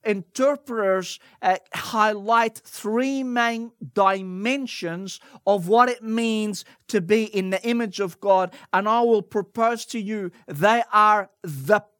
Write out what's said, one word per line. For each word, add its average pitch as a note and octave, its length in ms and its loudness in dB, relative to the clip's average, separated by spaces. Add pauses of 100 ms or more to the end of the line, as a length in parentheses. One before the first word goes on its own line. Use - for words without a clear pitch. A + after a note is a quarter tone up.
interpreters, G#3+ 1120 -2 (240)
uh, F#3 140 2 (180)
highlight A3 920 0
three C4 580 -4
main A#3 480 -2 (220)
dimensions F#3+ 1300 -2 (260)
of F#3+ 220 0
what A#3+ 180 6
it A#3 160 -6
means A3 640 -2 (240)
to G#3 100 0
be G#3+ 240 2
in F#3+ 280 -4
the F#3+ 140 -4
image A#3 360 -2
of F#3 180 -6
God. F#3+ 340 2 (200)
And G3+ 160 0
I A#3 100 2
will A#3 220 2
propose A3+ 640 -2
to A#3 160 -8
you G3+ 320 -6 (120)
they G#3 460 2
are G#3+ 380 4 (120)
the D#3+ 440 0 (140)